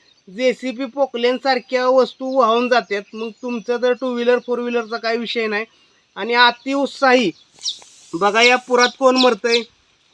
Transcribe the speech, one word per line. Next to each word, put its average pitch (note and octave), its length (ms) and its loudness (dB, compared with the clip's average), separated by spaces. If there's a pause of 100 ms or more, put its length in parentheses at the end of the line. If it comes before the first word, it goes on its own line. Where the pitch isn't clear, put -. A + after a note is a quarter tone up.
(360)
जेसीपी B3+ 500 -4
पोकलेनसारख्या B3+ 1000 -2
वस्तू C4 520 2
वाहून A#3+ 300 2
जातात, A3 320 0 (120)
मग A3 160 -10 (120)
तुमचं A#3+ 400 -6
तर B3 120 0
टू B3+ 200 -4
व्हीलर, A#3+ 260 2
फोर A#3+ 200 -6
व्हीलरचा A#3 380 -6
काही A3+ 200 -4
विषय A#3 300 -6
नाही. G#3+ 180 -4 (500)
आणि G#3+ 180 -6
अतिउत्साही B3 960 2 (840)
बघा, G3+ 280 0
या B3 140 4
पुरात B3 320 2 (120)
कोण B3+ 160 4
मरतंय? A#3 460 0 (520)